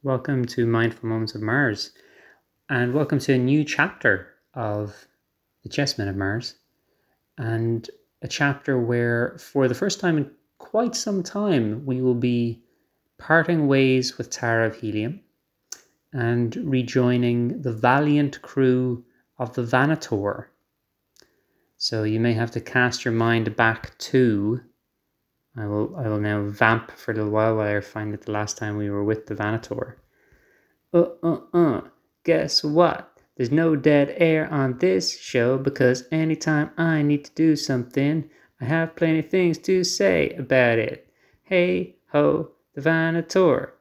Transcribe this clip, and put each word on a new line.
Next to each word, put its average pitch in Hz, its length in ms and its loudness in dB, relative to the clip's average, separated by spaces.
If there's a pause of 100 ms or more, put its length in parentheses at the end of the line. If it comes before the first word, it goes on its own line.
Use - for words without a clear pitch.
Welcome 131 440 -2
to 120 200 -2
Mindful 113 440 0
Moments 110 260 -4
of 107 60 -10
Mars, 113 500 -2 (800)
and 123 240 0
welcome 143 260 0
to 135 140 0
a 131 40 4
new 139 280 2
chapter 120 640 0 (240)
of 104 520 -6 (580)
the - 40 -14
Chessmen 139 400 -4
of 95 80 -6
Mars, 101 400 -4 (840)
and 117 520 -2 (320)
a 127 80 -12
chapter 143 500 -2
where, 120 580 0
for 135 300 0
the 127 80 0
first 196 240 -4
time 170 180 0
in 139 140 -4 (260)
quite 240 380 -2
some 202 260 -4
time, 147 640 -2
we 127 160 -2
will 127 140 2
be 120 480 -2 (540)
parting 160 500 2
ways 135 500 4
with 120 120 -10
Tara 113 380 0
of 110 100 -6
Helium 110 420 -6 (920)
and 120 420 0
rejoining 123 1040 0
the 127 120 -4
valiant 143 680 2
crew 127 640 0 (340)
of 117 160 -6
the 127 100 -4
Vanator. 120 840 0 (1300)
So - 280 -4
you 107 180 0
may 117 100 2
have 117 200 -2
to 113 100 -8
cast 123 420 0
your 117 100 -2
mind 113 440 0
back 113 400 0
to, 117 640 2 (960)
I 107 80 -8
will, 104 320 -4
I 127 100 -4
will 107 120 -2
now 104 240 -2
vamp 110 480 0
for - 200 -10
a 107 40 -4
little 107 160 -4
while, 110 260 2
while 104 180 -2
I 104 60 -2
find 107 320 -10
that 104 80 -12
the 110 100 -10
last 107 260 -6
time 104 200 -6
we 104 120 -4
were 101 140 -4
with 107 220 -2
the 107 100 -10
Vanator. 107 600 -6 (960)
Uh, 170 140 4 (160)
uh, 165 180 0 (140)
uh, 160 280 4 (420)
guess 156 400 0
what? 151 560 0 (160)
There's 120 160 -2
no 160 240 4
dead 143 420 4
air 160 340 2
on 135 280 0
this 185 400 0
show 127 380 0
because 131 540 2
anytime 156 680 0
I 160 260 2
need 147 220 0
to - 100 -20
do 156 200 4
something, 139 760 -2 (300)
I 120 60 -10
have 165 300 -2
plenty 160 240 0
of 156 100 -6
things 175 300 2
to 185 240 0
say 180 480 2
about 123 480 2
it. - 320 -6 (320)
Hey 180 540 0 (140)
ho, 147 380 2 (240)
the 143 80 -10
Vanator. 165 1000 2